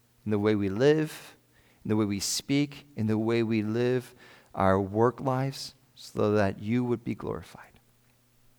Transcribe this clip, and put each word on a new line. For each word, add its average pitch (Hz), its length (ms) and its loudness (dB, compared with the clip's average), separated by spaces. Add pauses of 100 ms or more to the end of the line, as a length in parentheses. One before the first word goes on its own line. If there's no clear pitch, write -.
(260)
in 107 60 -2
the 104 80 0
way 107 140 2
we 101 160 0
live, 151 640 0 (500)
in - 40 -6
the 107 60 2
way 110 100 2
we 101 140 -4
speak, - 680 -4 (100)
in 107 100 -2
the 110 100 2
way 113 240 2
we 110 220 0
live 123 500 -2 (400)
our 95 280 4
work 107 400 0
lives, 135 540 -4 (200)
so - 380 -2
that 101 260 2
you 113 240 0
would 120 220 -2
be 110 100 -4
glorified. - 480 -10 (960)